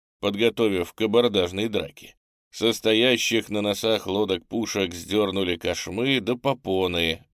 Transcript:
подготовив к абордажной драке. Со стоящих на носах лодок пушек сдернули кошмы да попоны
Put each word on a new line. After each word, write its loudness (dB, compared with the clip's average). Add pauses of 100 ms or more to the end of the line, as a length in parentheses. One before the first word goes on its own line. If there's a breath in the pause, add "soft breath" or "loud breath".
(200)
подготовив 0
к -20
абордажной 2
драке. -8 (340)
Со 0
стоящих 2
на -2
носах 0
лодок 0
пушек -2
сдернули 0
кошмы -2
да -2
попоны 0 (160)